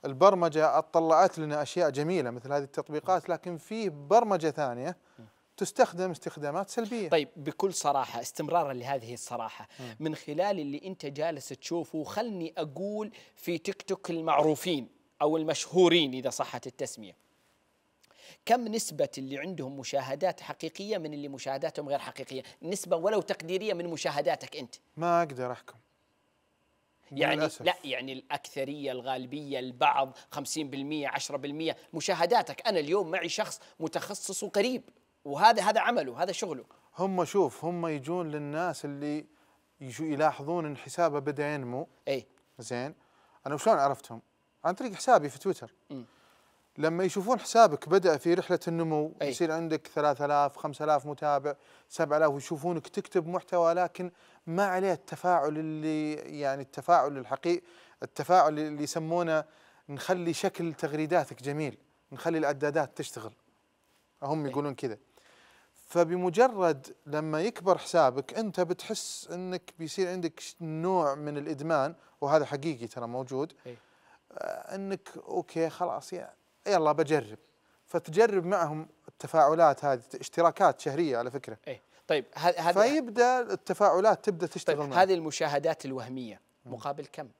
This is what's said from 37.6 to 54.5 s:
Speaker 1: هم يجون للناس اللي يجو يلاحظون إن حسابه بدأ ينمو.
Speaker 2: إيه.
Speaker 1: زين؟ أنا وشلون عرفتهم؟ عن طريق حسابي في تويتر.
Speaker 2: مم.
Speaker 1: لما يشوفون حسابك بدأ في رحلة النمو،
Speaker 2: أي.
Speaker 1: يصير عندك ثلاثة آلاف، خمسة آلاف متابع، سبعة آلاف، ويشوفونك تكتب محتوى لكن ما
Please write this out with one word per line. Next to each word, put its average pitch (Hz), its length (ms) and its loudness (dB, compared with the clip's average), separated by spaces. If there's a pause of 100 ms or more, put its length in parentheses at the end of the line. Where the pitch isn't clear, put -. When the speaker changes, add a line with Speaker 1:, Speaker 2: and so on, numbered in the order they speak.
Speaker 1:
هم 170 220 -2
يجون 156 440 -4
للناس 151 540 -6
اللي 147 400 -6 (560)
يجو 131 240 -8
يلاحظون 151 600 0
إن 143 120 -8
حسابه 147 420 0
بدأ 143 340 -2
ينمو. 131 340 -6 (200)
Speaker 2:
إيه. 135 180 -2 (340)
Speaker 1:
زين؟ 123 360 -8 (520)
أنا 143 80 -4
وشلون 190 220 4
عرفتهم؟ 139 440 -2 (440)
عن 170 80 2
طريق 226 200 -8
حسابي 165 360 4
في 135 100 -14
تويتر. - 340 -6 (160)
Speaker 2:
مم. 127 160 -12 (720)
Speaker 1:
لما 165 260 0
يشوفون 196 360 0
حسابك 185 500 4
بدأ 165 280 6
في 170 160 2
رحلة 180 340 0
النمو، 160 540 0
Speaker 2:
أي. 143 80 0
Speaker 1:
يصير 156 220 0
عندك 160 360 -2
ثلاثة 147 380 0
آلاف، 143 320 2
خمسة 151 280 -6
آلاف 147 200 2
متابع، 143 500 -2 (340)
سبعة 151 280 0
آلاف، 156 120 6
ويشوفونك 151 580 -4
تكتب 185 400 -2
محتوى 170 460 2
لكن 180 380 -2 (360)
ما 180 180 2